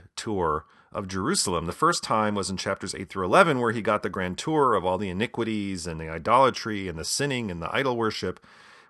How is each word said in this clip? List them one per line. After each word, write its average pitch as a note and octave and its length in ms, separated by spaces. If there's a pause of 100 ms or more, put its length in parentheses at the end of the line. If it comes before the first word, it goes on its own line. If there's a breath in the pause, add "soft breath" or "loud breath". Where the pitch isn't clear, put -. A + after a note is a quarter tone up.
(160)
tour E2+ 500 (280 soft breath)
of G2 160
Jerusalem. F#2+ 560
The F2 80
first E3 300
time G#2+ 320
was F#2+ 140
in F#2+ 60
chapters G2 400
eight F#2+ 140
through F#2 160
eleven, C#3+ 340
where A#2 140
he A#2 80
got G#2 200
the G#2+ 80
grand F2+ 280
tour C#3+ 380
of F2 100
all F#2 120
the G2 120
iniquities G2+ 760
and D#2+ 140
the D#2+ 100
idolatry G#2+ 800
and D#2+ 100
the D#2+ 60
sinning B2 480
and E2 100
the D#2+ 140
idol B2+ 220
worship. G#2 420 (500 loud breath)